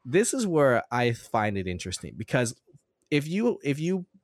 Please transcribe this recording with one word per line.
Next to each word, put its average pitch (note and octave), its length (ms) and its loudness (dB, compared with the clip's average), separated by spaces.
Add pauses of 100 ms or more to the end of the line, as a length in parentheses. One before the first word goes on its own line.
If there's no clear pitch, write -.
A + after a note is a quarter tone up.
this F#3 280 2
is A#3+ 140 -2
where C#3 420 4
I A#2+ 220 2
find G#2+ 460 -2
it F#2 100 -4
interesting F2 480 -8
because A#2+ 400 -2 (560)
if D3 160 0
you, G#3 340 0
if C#3 160 -2
you, F3+ 280 -2 (180)